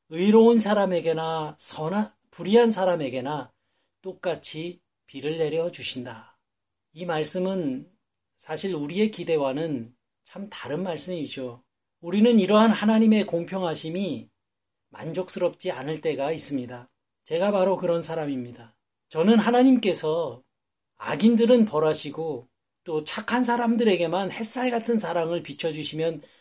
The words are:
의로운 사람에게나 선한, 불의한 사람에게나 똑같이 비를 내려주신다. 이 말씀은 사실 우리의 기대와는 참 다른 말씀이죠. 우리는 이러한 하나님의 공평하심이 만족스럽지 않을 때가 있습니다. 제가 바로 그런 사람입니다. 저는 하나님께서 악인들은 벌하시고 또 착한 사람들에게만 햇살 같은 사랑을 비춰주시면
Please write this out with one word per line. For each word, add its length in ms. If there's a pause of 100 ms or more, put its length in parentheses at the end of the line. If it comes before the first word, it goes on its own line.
의로운 520
사람에게나 1000
선한, 520 (200)
불의한 420
사람에게나 800 (480)
똑같이 800 (240)
비를 320
내려주신다. 1040 (560)
이 100
말씀은 840 (520)
사실 360
우리의 360
기대와는 840 (300)
참 240
다른 340
말씀이죠. 800 (380)
우리는 400
이러한 300
하나님의 560
공평하심이 1040 (580)
만족스럽지 840
않을 300
때가 320
있습니다. 560 (360)
제가 280
바로 240
그런 260
사람입니다. 720 (360)
저는 280
하나님께서 1040 (540)
악인들은 680
벌하시고 840 (360)
또 200
착한 400
사람들에게만 840
햇살 400
같은 280
사랑을 440
비춰주시면 800 (180)